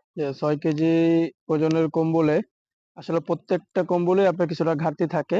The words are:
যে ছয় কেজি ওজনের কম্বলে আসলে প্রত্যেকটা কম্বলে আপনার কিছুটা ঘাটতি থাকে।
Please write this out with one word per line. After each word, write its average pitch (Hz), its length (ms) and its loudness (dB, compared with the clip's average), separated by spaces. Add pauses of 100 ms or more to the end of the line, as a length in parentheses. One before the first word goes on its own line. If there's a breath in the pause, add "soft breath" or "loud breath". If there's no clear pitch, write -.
(120)
যে 151 220 -6
ছয় 151 240 -2
কেজি 160 340 0 (560)
ওজনের 160 420 0
কম্বলে 160 460 0 (600)
আসলে 165 240 -4
প্রত্যেকটা 175 640 -4
কম্বলে 180 420 2
আপনার 175 220 0
কিছুটা 160 260 -2
ঘাটতি 160 340 -2
থাকে। 170 320 -2